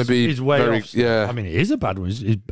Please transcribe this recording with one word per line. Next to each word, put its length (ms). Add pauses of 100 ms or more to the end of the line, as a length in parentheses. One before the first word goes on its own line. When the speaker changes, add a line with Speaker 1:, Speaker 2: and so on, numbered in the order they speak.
Speaker 1:
he's, 40
Speaker 2:
be 200
Speaker 1:
he's 140
way 180
Speaker 2:
very, 200
Speaker 1:
off. 160
Speaker 2:
yeah. 340
Speaker 1:
I 40
mean, 120
he 120
is 120
a 80
bad 220
one. 80
He's, 120
he's 180 (140)